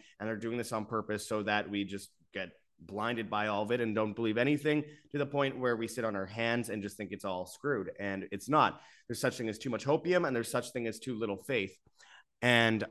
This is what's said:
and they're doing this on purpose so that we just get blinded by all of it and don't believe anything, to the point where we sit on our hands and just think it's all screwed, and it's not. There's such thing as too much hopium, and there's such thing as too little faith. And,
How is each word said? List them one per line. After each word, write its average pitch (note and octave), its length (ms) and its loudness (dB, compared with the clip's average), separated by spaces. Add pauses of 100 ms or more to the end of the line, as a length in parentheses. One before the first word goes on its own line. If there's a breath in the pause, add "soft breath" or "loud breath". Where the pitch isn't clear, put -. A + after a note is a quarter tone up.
(200 loud breath)
and G#2+ 80 -4
they're A2+ 80 -2
doing A2+ 200 -4
this A#2 140 -4
on A2 140 -2
purpose G#2+ 420 -2
so G#2+ 160 0
that G#2 260 2
we G2+ 140 0
just G2 280 -6 (220)
get F#2 180 -6 (280)
blinded G#2+ 520 -4
by G#2+ 160 2
all G#2 160 2
of G#2+ 100 0
it A#2+ 80 2
and A2 140 0
don't G#2+ 200 0
believe A2 220 2
anything, D3 480 2 (260 loud breath)
to C#3+ 80 -4
the C#3 80 0
point C#3 320 0
where B2 180 2
we A#2 120 -2
sit A#2 160 -4
on A2 100 0
our F#2+ 120 -2
hands A#2 420 0
and G#2+ 140 -4
just G2+ 140 -6
think G2 140 -8
it's G2 140 -8
all F#2 220 -2
screwed, A2+ 520 -4
and G2 320 -4
it's G2+ 180 -8
not. C3+ 320 4 (280 loud breath)
There's A#2 120 -4
such B2+ 180 0
thing A2+ 100 -2
as G#2 100 -4
too C3+ 120 -6
much A2 140 -2
hopium, E3+ 420 4
and B2+ 100 0
there's A2+ 140 -2
such B2 200 -2
thing A#2 160 -4
as A2 140 -6
too B2 180 -6
little G2+ 200 -2
faith. G#2+ 380 -2 (680 loud breath)
And, A2+ 480 6